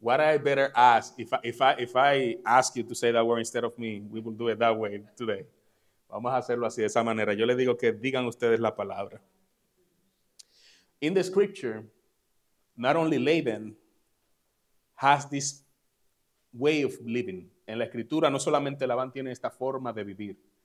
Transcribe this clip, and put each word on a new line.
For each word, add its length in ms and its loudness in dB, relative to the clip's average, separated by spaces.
What 200 2
I 180 4
better 360 0
ask, 440 6
if 140 -10
I, 120 0
if 180 -4
I, 120 6
if 220 -4
I 480 4
ask 300 4
you 80 -4
to 120 -10
say 180 2
that 120 4
word 140 2
instead 260 -4
of 140 -6
me, 320 -8
we 100 -10
will 120 -8
do 160 -6
it 100 0
that 180 4
way 260 -6
today. 280 -6
Vamos 220 -4
a 60 2
hacerlo 280 -2
así, 120 -6
de 80 2
esa 180 0
manera. 300 0
Yo 120 0
le 80 4
digo 240 0
que 140 2
digan 340 -4
ustedes 320 2
la 160 0
palabra. 460 -8
In 140 0
the 80 4
scripture, 640 -2
not 200 2
only 220 2
Laban 580 -2
has 300 4
this 360 -6
way 300 2
of 120 -2
living. 440 -6
En 120 -8
la 60 -2
escritura, 460 0
no 80 0
solamente 480 0
Labán 260 -2
tiene 180 -10
esta 200 -8
forma 420 -6
de 120 -8
vivir. 320 -10